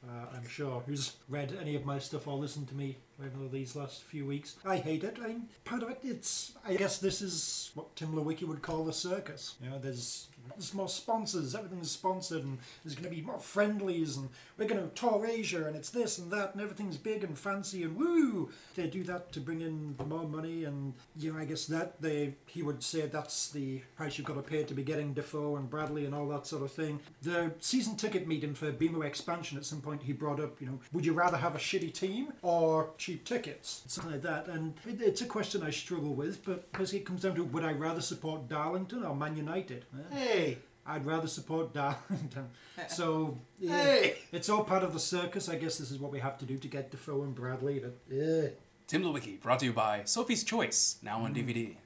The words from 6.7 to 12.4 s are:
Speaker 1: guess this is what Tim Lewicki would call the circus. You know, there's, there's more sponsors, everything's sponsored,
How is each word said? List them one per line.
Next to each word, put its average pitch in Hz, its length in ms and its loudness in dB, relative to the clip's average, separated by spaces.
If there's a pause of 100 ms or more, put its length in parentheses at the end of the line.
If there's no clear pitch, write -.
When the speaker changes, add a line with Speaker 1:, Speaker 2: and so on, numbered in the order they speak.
Speaker 1:
guess 190 220 2
this 190 240 2
is 170 540 -2
what - 200 -10
Tim 160 180 -4
Lewicki 156 300 0
would 160 200 -2
call 160 200 0
the 160 100 0
circus. 180 720 -2
You 127 60 -6
know, 139 100 -6
there's, 127 480 -4 (220)
there's 180 240 -8
more 196 160 -2
sponsors, 185 640 0
everything's 185 380 -4
sponsored, 185 520 0